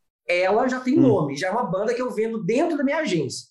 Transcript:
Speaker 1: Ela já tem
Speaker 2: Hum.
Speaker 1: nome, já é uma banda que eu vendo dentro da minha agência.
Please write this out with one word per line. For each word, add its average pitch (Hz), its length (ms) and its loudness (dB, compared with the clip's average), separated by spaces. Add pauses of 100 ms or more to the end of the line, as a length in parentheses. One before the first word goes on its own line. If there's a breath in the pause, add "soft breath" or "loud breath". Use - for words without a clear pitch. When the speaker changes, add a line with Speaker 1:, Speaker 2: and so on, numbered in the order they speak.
(280)
Speaker 1:
Ela 190 400 2
já 254 100 -2
tem 254 180 0
Speaker 2:
Hum. 135 120 6
Speaker 1:
nome, 156 280 2
já 180 120 -2
é - 20 -4
uma 233 140 -2
banda 190 280 -2
que 240 80 -2
eu 254 100 -4
vendo 220 340 -4
dentro 285 320 0
da 285 80 -2
minha 285 140 0
agência. 170 520 -4